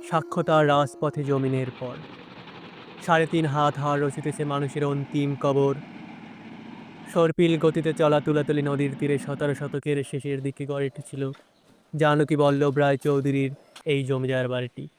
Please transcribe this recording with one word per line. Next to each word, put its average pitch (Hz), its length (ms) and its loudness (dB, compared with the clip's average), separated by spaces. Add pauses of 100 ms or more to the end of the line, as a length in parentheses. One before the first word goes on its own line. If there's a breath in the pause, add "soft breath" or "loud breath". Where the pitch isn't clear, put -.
সাক্ষ্য 170 400 -2
তার 156 140 6 (100)
রাজপথে 147 520 0
জমিনের 135 460 0 (100)
পর। 127 160 -10 (1080)
সাড়ে 165 220 4
তিন 160 200 2
হাত 147 360 2
হার 143 180 0
রচিতেছে 147 440 -2
মানুষের 147 400 -2
অন্তিম 143 460 -2 (120)
কবর। 139 320 4 (1400)
সর্পিল 165 460 4
গতিতে 160 420 2
চলা 151 200 6
তুলাতুলি 147 420 2
নদীর 143 360 0
তীরে 143 200 0
সতেরো 143 360 -2
শতকের 143 440 -4 (120)
শেষের 139 320 -4
দিকে 139 240 -6
গড়ে 139 240 -2
উঠেছিল 139 320 -10 (720)
জানকী 151 440 4
বল্লভ 143 420 4
রায় 143 260 4
চৌধুরীর 139 460 0 (340)
এই 143 240 0
জমিদার 131 400 0
বাড়িটি। 127 360 -6 (140)